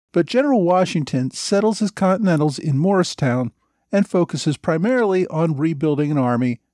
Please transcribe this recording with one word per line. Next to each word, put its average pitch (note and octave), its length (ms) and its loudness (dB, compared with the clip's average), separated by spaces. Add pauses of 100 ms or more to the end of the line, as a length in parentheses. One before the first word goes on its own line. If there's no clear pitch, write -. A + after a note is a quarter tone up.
(120)
but E3+ 140 0
General C4 360 2
Washington E3+ 720 0
settles G#3 480 0
his G#3 100 0
Continentals F3+ 720 0
in C#3+ 180 0
Morristown D3 720 0 (400)
and G3+ 180 0
focuses D#3+ 480 -2
primarily F#3+ 720 0
on D#3+ 300 -2
rebuilding D3+ 560 0
an D3 60 0
army B2 420 0 (140)